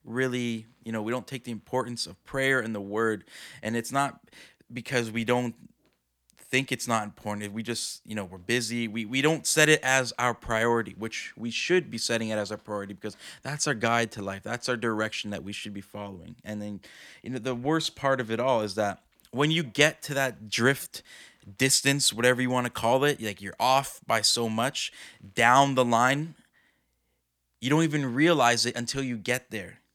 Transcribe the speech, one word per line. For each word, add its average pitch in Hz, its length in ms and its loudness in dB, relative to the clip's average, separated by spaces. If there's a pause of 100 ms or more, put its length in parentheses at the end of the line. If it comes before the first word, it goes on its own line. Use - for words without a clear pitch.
really, 120 600 -4 (180)
you 113 80 -8
know, 113 80 -2
we 107 100 -4
don't 123 160 -4
take 131 180 -12
the 123 80 -10
importance 120 540 -6
of - 200 -20
prayer 135 340 2
and 113 140 -4
the 101 80 -6
Word. 104 420 -2 (380)
And 113 140 -4
it's 117 160 -4
not 139 280 -2 (500)
because 117 400 -2
we 113 140 -4
don't 123 300 0 (840)
think - 340 -2
it's 127 160 -4
not 113 160 0
important. 104 400 -8
If 104 80 -8
we 110 140 -8
just, - 420 -6
you 107 80 -10
know, 104 100 -4
we're 92 140 -14
busy, 117 480 -2
we, 110 180 -6
we 123 180 -2
don't 156 220 2
set 151 240 6
it 151 140 6
as 131 380 2
our 120 140 2
priority, 117 640 0
which 110 400 -8
we 117 140 -8
should 113 400 0
be 113 80 -8
setting 113 300 -2
it 110 100 -2
as 101 140 -4
our 104 60 -6
priority 101 360 -8
because 101 220 -12 (260)
that's 143 240 -4
our 147 80 0
guide 117 380 2
to 107 100 -10
life. 98 220 -8
That's 117 240 -6
our 127 80 0
direction 110 540 -2
that 98 120 -8
we 98 100 -10
should 104 220 -10
be 101 60 -10
following. 95 640 -14
And 104 180 -8
then, 104 180 -8 (440)
you 113 60 -8
know, 127 100 -6
the 123 160 -4
worst 151 400 -2
part 135 240 0
of 113 100 -6
it 113 80 0
all 123 220 2
is 101 160 -4
that 101 260 -2 (300)
when 143 180 2
you 165 140 0
get 143 380 2
to 147 120 -8
that 127 340 -2
drift 123 540 2 (560)
distance, 135 540 4
whatever 120 280 4
you 127 100 0
wanna 123 200 0
call 123 320 2
it, 147 180 0
like, 107 200 -6
you're 101 180 -10
off 131 480 2
by 113 140 2
so 117 280 2
much 113 440 -2 (420)
down 131 400 8
the 127 100 4
line, 131 520 2 (1200)
you 120 80 -4
don't 151 140 4
even 147 320 0
realize 127 500 4
it 123 120 -2
until 123 260 -4
you 123 140 -4
get 120 340 -4
there. 87 300 -10 (140)